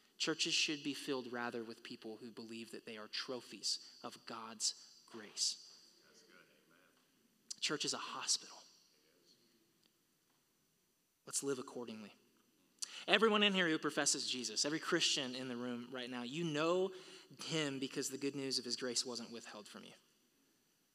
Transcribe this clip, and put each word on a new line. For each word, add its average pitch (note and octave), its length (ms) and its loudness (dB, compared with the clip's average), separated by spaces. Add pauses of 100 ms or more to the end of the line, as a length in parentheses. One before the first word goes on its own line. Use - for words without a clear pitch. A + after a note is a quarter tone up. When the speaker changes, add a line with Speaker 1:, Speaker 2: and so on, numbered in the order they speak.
(200)
Speaker 1:
Churches D#3+ 340 2
should D3 300 2
be C#3+ 100 0
filled C3 380 -2
rather A#2+ 320 -2
with A2+ 200 -10
people A2+ 380 -8
who A#2+ 100 -10
believe A2+ 400 -10
that - 140 -10
they A2+ 120 -8
are G#2+ 140 -10
trophies - 680 -2 (240)
of A#2+ 220 -6
God's A2+ 480 -2 (380)
grace. - 460 -2 (500)
Speaker 2:
That's - 140 -20
good. - 140 -20
Amen. - 1300 -20
Speaker 1:
Church D3+ 240 0
is C3 80 0
a B2 40 -2
hospital. - 580 -2 (2750)
Let's - 180 -2
live C#3 160 0
accordingly. A2+ 520 -8 (960)
Everyone G#3 360 8
in G3+ 100 6
here F#3 140 6
who D#3+ 100 6
professes D3 500 2
Jesus, A2+ 380 2
every D3+ 140 2
Christian D3+ 560 2
in C3 120 -4
the B2 80 -2
room A#2+ 360 -4
right B2 180 -6
now, B2 140 -4
you C#3+ 200 -2
know E3+ 460 4 (560)
him D3 340 0
because C3 300 0
the C3 80 -6
good C#3 160 0
news C3+ 240 0
of B2 80 0
his A#2+ 100 -2
grace B2 300 0
wasn't A#2 260 -4
withheld A2 360 -12
from F#2+ 160 -14
you. D#3+ 100 -16 (1000)